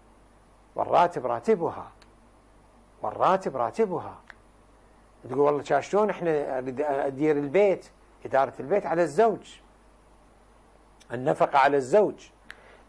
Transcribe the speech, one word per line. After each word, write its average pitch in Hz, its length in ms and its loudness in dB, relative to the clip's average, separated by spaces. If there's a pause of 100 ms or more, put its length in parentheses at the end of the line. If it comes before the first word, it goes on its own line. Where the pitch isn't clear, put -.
(760)
والراتب 127 520 0
راتبها، 123 640 -2 (1120)
والراتب 135 540 0
راتبها. 123 580 -2 (1080)
تقول: 127 160 -2
"والله 143 220 2
شا-، 143 180 0
شلون 202 300 0
إحنا 151 480 -2
أريد 131 220 -6
أدير 143 560 0
البيت؟" 147 500 2 (400)
إدارة 131 340 0
البيت 165 260 -2
على 165 160 0
الزوج، 175 520 0 (1600)
النفقة 143 460 0
على 143 180 4
الزوج. 143 520 2 (600)